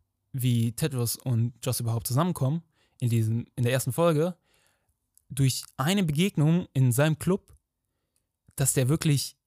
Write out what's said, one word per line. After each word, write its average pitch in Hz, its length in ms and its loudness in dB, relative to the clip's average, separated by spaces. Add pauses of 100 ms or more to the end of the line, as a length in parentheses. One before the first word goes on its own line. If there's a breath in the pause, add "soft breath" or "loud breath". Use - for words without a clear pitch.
(320)
wie 120 420 0
Tedros 127 420 -4
und 120 380 -2 (100)
Joss 123 160 -4
überhaupt 117 280 -4
zusammenkommen, 151 540 -2 (380)
in 120 100 -2
diesem, 113 460 0
in 127 80 -2
der 123 100 2
ersten 127 200 -2
Folge, 170 420 2 (960)
durch 131 340 0 (140)
eine 185 260 0
Begegnung 160 720 0
in 131 180 4
seinem 143 260 2
Club, - 380 -4 (1000)
dass - 180 0
der 131 160 2
wirklich 147 460 0 (120)